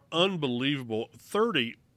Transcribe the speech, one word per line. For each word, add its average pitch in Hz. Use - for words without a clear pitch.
unbelievable. 135
Thirty 196